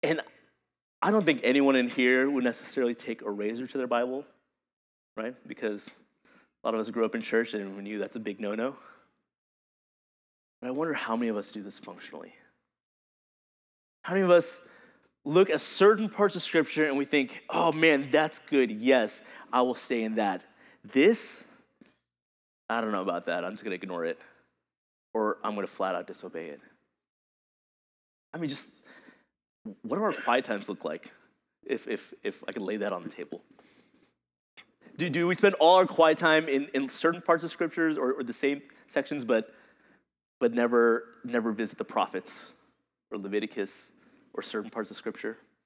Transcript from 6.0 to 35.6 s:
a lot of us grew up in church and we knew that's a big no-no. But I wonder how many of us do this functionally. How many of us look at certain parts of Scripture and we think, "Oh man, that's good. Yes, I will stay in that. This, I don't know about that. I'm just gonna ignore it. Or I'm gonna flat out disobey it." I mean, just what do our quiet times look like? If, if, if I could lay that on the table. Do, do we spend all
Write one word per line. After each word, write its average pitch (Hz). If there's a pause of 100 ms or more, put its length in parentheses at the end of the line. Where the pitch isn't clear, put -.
a -
lot 113
of 110
us 110
grew 113
up 117
in 117
church 113
and 98
we 101
knew 104
that's -
a 120
big 104
no-no. 113 (1900)
But 123
I -
wonder 151
how 113
many 120
of 110
us 101
do 104
this 98
functionally. 87 (1700)
How 175
many 196
of 180
us 170 (640)
look 170
at 151
certain 208
parts 196
of 170
Scripture 156
and 139
we 143
think, 135
"Oh 170
man, 151
that's 151
good. 131
Yes, 113 (260)
I 127
will 123
stay 117
in 110
that. 98 (440)
This, - (1200)
I 113
don't 110
know 95
about 87
that. 87
I'm 92
just 104
gonna 95
ignore 90
it. 85 (960)
Or 107
I'm 107
gonna 98
flat 95
out 87
disobey 85
it." 73 (1700)
I -
mean, 156
just - (1120)
what 127
do 208
our 202
quiet 127
times 104
look -
like? - (540)
If, -
if, - (100)
if -
I 98
could 101
lay 101
that 101
on 90
the 80
table. - (1600)
Do, 170
do 170
we 180
spend 196
all 170